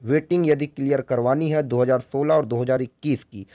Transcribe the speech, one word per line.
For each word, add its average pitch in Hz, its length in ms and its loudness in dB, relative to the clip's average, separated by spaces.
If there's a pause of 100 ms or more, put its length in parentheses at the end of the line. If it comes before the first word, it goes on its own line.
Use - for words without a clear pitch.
वेटिंग 156 460 0
यदि 147 160 2
क्लियर 139 360 -2
करवानी 135 500 0
है 151 120 2
दो 123 180 0
हज़ार 127 180 2
सोलह 147 360 0
और 147 100 2
दो 117 160 -4
हज़ार 127 200 0
इक्कीस 131 420 -4
की, 101 320 -16